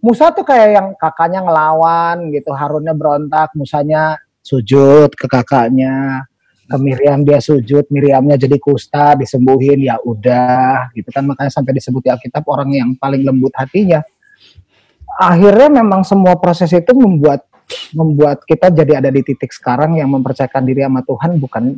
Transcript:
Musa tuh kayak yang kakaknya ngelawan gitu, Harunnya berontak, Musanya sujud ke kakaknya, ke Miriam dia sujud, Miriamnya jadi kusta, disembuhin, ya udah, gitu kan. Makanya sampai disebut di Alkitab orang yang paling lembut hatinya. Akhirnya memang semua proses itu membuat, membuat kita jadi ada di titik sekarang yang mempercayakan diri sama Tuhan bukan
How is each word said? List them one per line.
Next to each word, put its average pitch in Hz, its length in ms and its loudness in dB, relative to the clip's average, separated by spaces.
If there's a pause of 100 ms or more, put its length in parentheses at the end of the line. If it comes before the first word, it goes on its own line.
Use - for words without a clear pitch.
Musa 233 260 4
tuh 339 140 -6
kayak 233 260 4
yang 202 240 2
kakaknya 170 460 -4
ngelawan 170 880 0
gitu, 147 240 -6
Harunnya 147 400 -6
berontak, 151 640 -2
Musanya 151 640 -4 (240)
sujud 139 640 4
ke - 160 -10
kakaknya, 131 1040 -2 (400)
ke 135 80 -6
Miriam 139 480 0
dia 143 160 4
sujud, 139 480 0
Miriamnya 139 480 2
jadi 135 240 0
kusta, 147 560 0
disembuhin, 135 640 0
ya 127 160 -2
udah, 123 960 -2
gitu 113 160 -12
kan. 139 160 -6
Makanya 139 240 -4
sampai 135 240 -4
disebut 131 320 -4
di 127 80 0
Alkitab 127 320 -6
orang 139 260 -4
yang 127 300 -2
paling 135 240 -2
lembut 131 320 -2
hatinya. 156 480 -2 (1120)
Akhirnya 202 560 4
memang 202 320 2
semua 185 320 2
proses 175 320 -2
itu 175 240 2
membuat, 165 560 2 (480)
membuat 147 480 0
kita 160 240 2
jadi 151 320 2
ada 135 80 0
di 135 160 0
titik - 320 -8
sekarang 147 400 -2
yang 139 160 -2
mempercayakan 131 560 -4
diri 135 160 -2
sama 135 160 -2
Tuhan 147 400 -4
bukan 120 240 -6 (140)